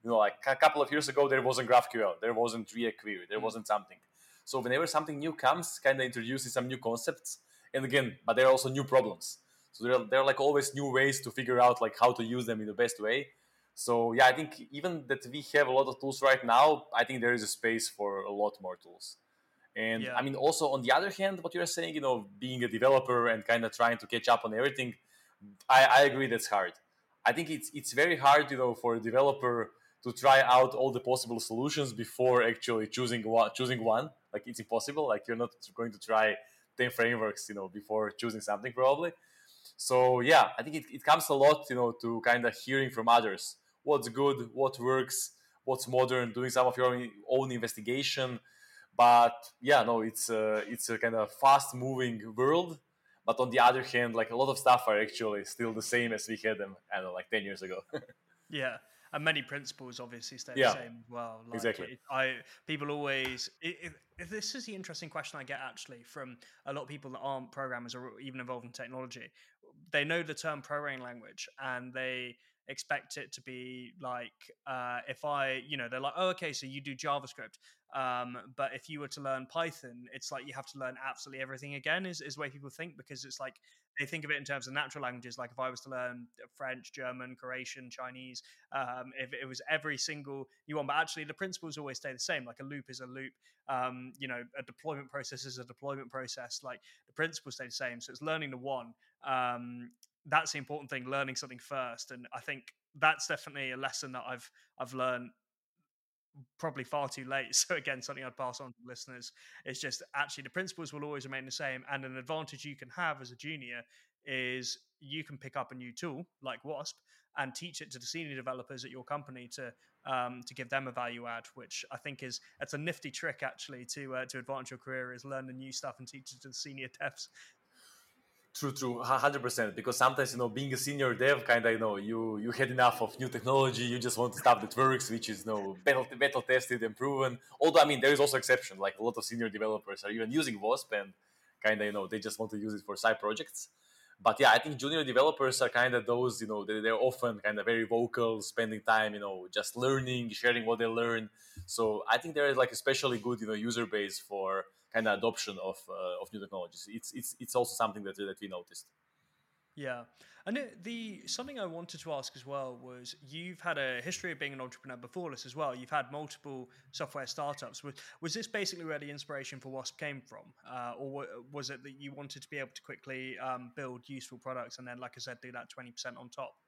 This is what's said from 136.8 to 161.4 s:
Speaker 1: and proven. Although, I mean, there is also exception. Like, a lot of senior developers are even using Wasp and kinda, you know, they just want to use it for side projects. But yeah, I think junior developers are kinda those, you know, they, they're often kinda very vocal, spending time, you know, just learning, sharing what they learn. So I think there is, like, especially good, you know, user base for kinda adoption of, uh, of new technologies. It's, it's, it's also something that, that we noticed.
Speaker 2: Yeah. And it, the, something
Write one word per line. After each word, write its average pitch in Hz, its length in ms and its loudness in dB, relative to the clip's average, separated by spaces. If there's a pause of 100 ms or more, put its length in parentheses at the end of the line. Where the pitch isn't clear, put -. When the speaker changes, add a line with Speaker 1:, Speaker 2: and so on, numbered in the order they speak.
Speaker 1:
and 110 140 -2
proven. 131 420 0 (220)
Although, 160 200 8
I 147 40 10
mean, 143 160 2
there 139 120 8
is 139 60 4
also 139 180 6
exception. 123 420 2
Like, 98 200 -2
a 110 60 -4
lot 117 120 -2
of 113 80 -6
senior 117 240 -4
developers 104 540 -4
are 101 80 -4
even 113 220 -4
using 131 280 0
Wasp 113 320 0
and 98 200 -4 (520)
kinda, 107 200 4
you 104 80 -2
know, 98 160 -4
they 110 100 -4
just 104 220 -6
want 107 100 -4
to 110 80 -8
use 107 160 -4
it 98 100 -10
for 101 120 -8
side 113 240 2
projects. - 480 -6 (520)
But 110 200 2
yeah, 127 100 10
I 113 80 8
think 147 200 -2
junior 147 260 0
developers 131 580 4
are 120 60 4
kinda 120 340 2
those, 120 400 0
you 107 60 -6
know, 104 160 -4
they, 107 160 -2
they're 110 200 2
often 120 440 0
kinda 107 180 0
very 113 220 2
vocal, 117 580 0
spending 110 380 -2
time, 110 340 4
you 104 60 -6
know, 95 340 -6
just 104 220 -2
learning, 127 540 0
sharing 120 360 2
what 117 140 2
they 117 60 2
learn. 113 440 0 (360)
So 107 440 0
I 117 80 6
think 160 160 -6
there 143 140 4
is, 135 80 2
like, 127 160 4
especially 131 480 0
good, 117 200 -2
you 110 60 -6
know, 110 80 -2
user 113 320 -2
base 101 320 -2
for 95 460 -4 (280)
kinda 110 220 2
adoption 107 480 -2
of, 95 140 -4 (120)
uh, 92 320 -6
of 98 120 -10
new 107 80 -10
technologies. 95 480 -10
It's, 110 260 -12
it's, - 240 -10
it's - 160 -10
also 123 200 2
something 104 280 -2
that, 95 140 -8
that 98 240 -8
we 101 80 -10
noticed. - 380 -14 (880)
Speaker 2:
Yeah. 127 260 -6 (440)
And 214 120 -4
it, 226 240 -10
the, 226 440 -12
something 262 340 -8